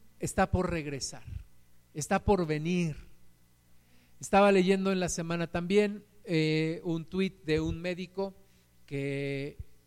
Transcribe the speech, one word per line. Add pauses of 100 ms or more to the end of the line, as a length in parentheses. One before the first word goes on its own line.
(200)
está
por
regresar, (680)
está
por
venir. (1120)
Estaba
leyendo
en
la
semana
también, (180)
eh,
un
tuit
de
un
médico (500)
que (300)